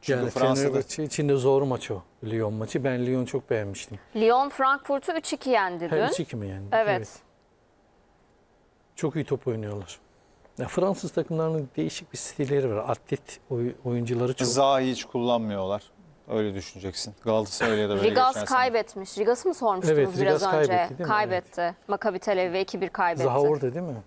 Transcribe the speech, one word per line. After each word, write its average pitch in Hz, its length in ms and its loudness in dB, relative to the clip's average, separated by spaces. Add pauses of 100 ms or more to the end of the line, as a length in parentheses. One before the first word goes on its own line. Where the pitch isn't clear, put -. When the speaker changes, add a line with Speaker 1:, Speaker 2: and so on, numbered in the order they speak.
Speaker 1:
Çünkü 131 180 0
Speaker 2:
Yani 123 100 0
Speaker 1:
Fransa'da 131 400 2
Speaker 2:
Fenerbahçe 135 340 -2
için 147 260 0
de 139 60 6
zor 135 260 6
maç 131 300 -2
o. 95 100 -6 (220)
Lyon 110 300 -2
maçı. 110 300 -4
Ben 127 220 0
Lyon'u 127 200 0
çok - 240 -6
beğenmiştim. 104 500 -4 (160)
Speaker 3:
Lyon 240 340 4
Frankfurt'u 277 640 0
üç 320 220 -2
iki 277 160 -6
yendi 180 380 0
Speaker 2:
Ha, 160 80 0
Speaker 3:
dün. 170 120 4
Speaker 2:
üç - 120 -2
iki 147 160 -6
mi 104 120 -6
yendi? 95 240 -10
Speaker 3:
Evet. 220 160 4 (100)
Speaker 2:
Evet. - 120 -8 (1900)
Çok 151 200 -4
iyi 147 100 -2
top - 220 -2
oynuyorlar. 104 520 -6 (580)
Ya, 127 100 -6
Fransız 185 440 -2
takımlarının 160 680 -2
değişik 160 360 -6
bir - 40 -10
stilleri 135 580 -2
var. 107 140 -4
Atlet - 500 -6 (100)
oy-, 120 260 -4 (100)
oyuncuları 120 480 0
çok. 131 140 -2
Speaker 1:
Zahi 131 440 4
hiç 117 140 -6
kullanmıyorlar. 110 800 -2 (460)
Öyle 107 240 0
düşüneceksin. 95 600 -8 (120)
Galatasaray 110 460 0
öyle 107 180 2
de 202 60 2
böyle 202 160 4
Speaker 3:
Rigas 254 220 4
Speaker 1:
geçen 208 120 -2
sene. 262 120 0
Speaker 3:
kaybetmiş. 226 600 -2
Rigas'ı 233 300 2
mı 359 60 0
sormuştunuz 185 460 2
Speaker 2:
Evet, 135 80 6
Speaker 3:
biraz 131 120 -4 (220)
Speaker 2:
Rigas - 120 2
Speaker 3:
önce? 151 140 4
Speaker 2:
kaybetti, 139 300 2
değil 175 120 -4
mi? 214 60 4
Speaker 3:
Kaybetti. 185 460 -2
Speaker 2:
Evet. 175 140 -2 (120)
Speaker 3:
Maccabi 190 320 -2
Tel 190 220 2
Aviv'e 180 200 0
iki 185 200 -4
bir 185 80 -2
kaybetti. 170 340 0
Speaker 2:
Zaha 131 180 4
orada 139 320 2
değil 175 120 -4
mi? 123 220 -8